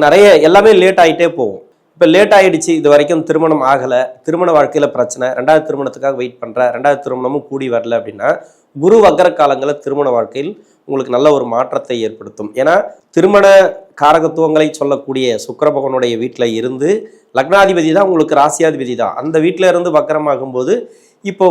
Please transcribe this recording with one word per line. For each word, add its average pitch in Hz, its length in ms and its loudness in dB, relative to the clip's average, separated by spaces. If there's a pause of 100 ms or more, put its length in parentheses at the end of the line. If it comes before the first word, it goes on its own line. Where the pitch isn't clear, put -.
நிறைய 185 220 6 (200)
எல்லாமே 202 240 6 (100)
லேட் 185 220 2
ஆயிட்டே 165 240 2 (120)
போகும். 104 200 -6 (360)
இப்ப 175 180 2
லேட் 202 240 4
ஆயிடுச்சு, 180 420 2
இது 147 140 0
வரைக்கும் 151 360 2
திருமணம் 156 420 0
ஆகல, 127 280 0 (280)
திருமண 175 300 -2
வாழ்க்கையில 147 380 0
பிரச்சனை, 123 320 -4 (120)
ரெண்டாவது 151 280 0
திருமணத்துக்காக 139 540 -6
வெயிட் 123 220 -10
பண்ற, 120 340 -2
ரெண்டாவது 139 280 -2
திருமணமும் 127 460 -6
கூடி 135 240 -8
வரல 117 240 -4
அப்படின்னா, 107 320 -4 (540)
குரு 220 200 4
வக்ர 180 220 4 (140)
காலங்கள்ல 143 340 0 (100)
திருமண 139 320 -2
வாழ்க்கையில் 135 360 -6 (340)
உங்களுக்கு 131 300 -4
நல்ல 143 100 2 (100)
ஒரு 127 80 -4 (100)
மாற்றத்தை 127 420 -4 (100)
ஏற்படுத்தும். 104 440 -12 (100)
ஏன்னா 160 160 2 (380)
திருமண 196 300 4 (560)
காரகத்துவங்களை 156 640 0 (140)
சொல்லக்கூடிய 131 640 -4
சுக்கிர 147 300 -2
பகவானுடைய 131 480 -4
வீட்டுல 123 220 -6 (140)
இருந்து, 131 300 -4 (500)
லக்னாதிபதி 175 560 2
தான் 196 140 2
உங்களுக்கு 151 340 0
ராசியாதிபதி 147 600 -2
தான், 98 180 -6
அந்த 160 240 -4
வீட்டுல 180 280 0
இருந்து 175 260 -2
வக்ரமாகும் 143 580 -4
போது 139 180 -2 (560)
இப்போ 185 200 0